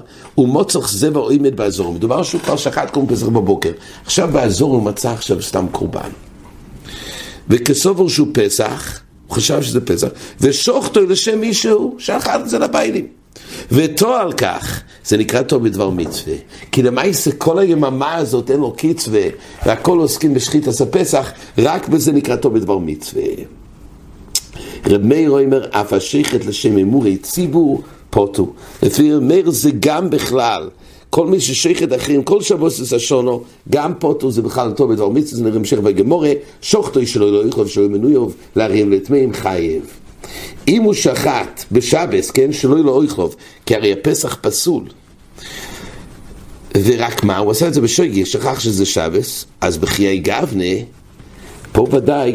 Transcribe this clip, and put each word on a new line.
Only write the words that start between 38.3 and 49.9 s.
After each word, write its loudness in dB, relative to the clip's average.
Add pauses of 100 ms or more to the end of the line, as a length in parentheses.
להרים 2
לטמאים 2
חייב. -2 (880)
אם 4
הוא 4
שחט -2
בשבס, 2
כן, 2
שלא 2
לא 4
יחלוף, -2 (300)
כי 2
הרי 2
הפסח -2
פסול. -2 (2000)
ורק 0
מה, 2
הוא 0
עשה 2
את -2
זה 2
בשוגג, 2
שכח -4
שזה 0
שבס, -2 (160)
אז -2
בחיי 0